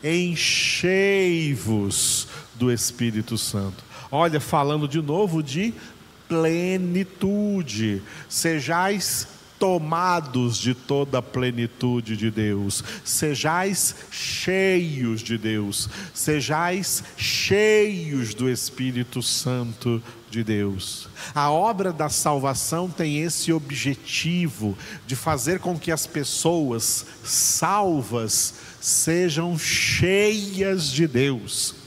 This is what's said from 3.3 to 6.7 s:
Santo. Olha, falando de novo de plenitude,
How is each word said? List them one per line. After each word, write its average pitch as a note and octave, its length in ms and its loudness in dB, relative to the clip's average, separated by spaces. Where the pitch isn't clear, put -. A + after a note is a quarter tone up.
Santo. G2 460 -4
Olha, D3+ 280 2
falando D3 480 2
de D#3 160 -2
novo D#3+ 400 0
de F3 320 -2
plenitude, F3+ 1700 0